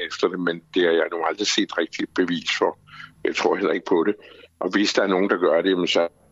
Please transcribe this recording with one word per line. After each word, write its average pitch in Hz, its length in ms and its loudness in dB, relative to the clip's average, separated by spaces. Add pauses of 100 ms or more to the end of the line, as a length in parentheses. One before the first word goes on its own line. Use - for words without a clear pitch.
efter - 200 -2
det, 90 120 -4
men 85 220 -2 (120)
det 90 120 2
har 82 60 4
jeg 82 200 4
nu 87 60 -4 (120)
aldrig 101 180 -2
set - 300 -2
rigtig 85 380 -4
bevis 87 340 -2 (100)
for. 87 180 0 (460)
Jeg 78 120 -2
tror - 200 0
heller 90 180 0
ikke 87 120 -4
på 82 220 2
det. 104 80 0 (440)
Og 90 100 -2
hvis 98 240 0
der 117 100 2
er 98 40 2
nogen, 95 220 2
der 101 80 2
gør 85 240 2
det, 92 80 0
jamen, 90 180 0
så 85 200 2 (240)